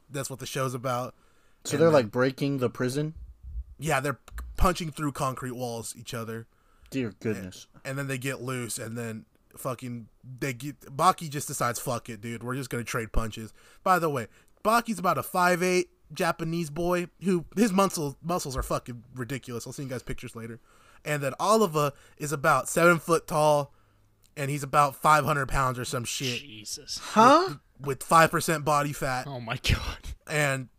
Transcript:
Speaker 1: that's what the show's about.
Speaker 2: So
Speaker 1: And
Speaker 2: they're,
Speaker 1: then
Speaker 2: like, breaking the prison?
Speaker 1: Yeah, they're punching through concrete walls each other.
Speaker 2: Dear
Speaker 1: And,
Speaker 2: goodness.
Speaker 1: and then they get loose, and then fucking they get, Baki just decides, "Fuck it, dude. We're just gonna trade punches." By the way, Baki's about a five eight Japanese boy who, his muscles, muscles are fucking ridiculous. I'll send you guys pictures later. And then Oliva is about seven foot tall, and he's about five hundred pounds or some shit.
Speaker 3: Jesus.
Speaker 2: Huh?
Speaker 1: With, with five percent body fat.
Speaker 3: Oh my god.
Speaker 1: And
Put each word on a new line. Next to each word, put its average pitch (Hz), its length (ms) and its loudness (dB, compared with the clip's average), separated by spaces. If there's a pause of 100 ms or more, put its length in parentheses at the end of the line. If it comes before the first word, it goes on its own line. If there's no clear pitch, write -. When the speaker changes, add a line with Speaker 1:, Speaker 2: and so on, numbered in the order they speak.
Speaker 1:
that's 135 220 -8
what 123 80 -10
the 135 80 -10
show's 131 260 -4
about. 123 400 -4 (500)
Speaker 2:
So - 120 -4
Speaker 1:
And 143 60 4
Speaker 2:
they're, 165 80 6
Speaker 1:
then 156 40 6
Speaker 2:
like, 123 180 6
breaking 135 460 0
the 120 140 0
prison? 139 420 -2 (640)
Speaker 1:
Yeah, 143 220 0
they're 131 200 -4 (380)
punching 175 340 2
through 147 200 -4
concrete 131 400 -4
walls 117 440 -6
each - 200 -12
other. 113 320 -8 (420)
Speaker 2:
Dear 127 200 -2
Speaker 1:
And, 98 100 -14
Speaker 2:
goodness. 95 480 -6 (180)
Speaker 1:
and 135 100 -6
then 139 120 -4
they 135 100 -4
get 127 240 -6
loose, 123 380 -6
and 113 180 -8
then 113 280 -8 (300)
fucking 120 520 -8 (320)
they 139 140 -4
get, 131 280 -10
Baki 160 480 0
just 139 180 -6
decides, 127 320 -2
"Fuck 120 300 -4
it, 107 120 -12
dude. 117 220 -8
We're 123 120 -4
just 135 160 -6
gonna 120 120 -4
trade 113 280 -6
punches." 110 420 -2 (300)
By 185 160 6
the 160 100 2
way, 123 180 -2 (360)
Baki's 226 360 2
about 175 200 2
a 120 40 0
five 180 380 2
eight 180 300 2 (200)
Japanese 165 600 -2
boy 175 360 0 (140)
who, 175 240 2 (100)
his 214 160 4
muscles, 180 520 2
muscles 156 340 -4
are 123 60 -2
fucking 123 400 -6 (100)
ridiculous. 123 540 -8
I'll 131 60 -12
send 143 160 -10
you 131 40 -8
guys 120 80 -6
pictures - 340 -10
later. 113 240 -12 (460)
And 147 180 -2
then 135 160 -4
Oliva 170 540 4 (240)
is 147 160 -6
about 143 340 2
seven 170 320 6
foot - 280 2
tall, 151 460 4 (640)
and 139 160 -4
he's 143 120 -4
about 143 320 4
five 151 280 6
hundred 143 240 0
pounds 131 320 0
or 120 60 -6
some 123 180 -4
shit. 123 380 -4
Speaker 3:
Jesus. - 600 -12
Speaker 2:
Huh? 277 440 8 (340)
Speaker 1:
With, 135 80 -10
with 135 160 -6
five 165 280 6
percent 156 340 0
body 147 260 2
fat. 131 360 -4
Speaker 3:
Oh 135 120 -10
my 120 180 -6
god. - 520 -2 (180)
Speaker 1:
And 139 400 0 (120)